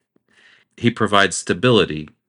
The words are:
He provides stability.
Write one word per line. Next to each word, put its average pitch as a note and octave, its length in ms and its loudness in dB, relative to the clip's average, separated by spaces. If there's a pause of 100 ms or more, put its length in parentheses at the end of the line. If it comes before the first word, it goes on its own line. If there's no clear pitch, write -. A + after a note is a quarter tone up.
(760)
He A#2+ 120 2
provides G2+ 460 -2
stability. F2 720 0 (200)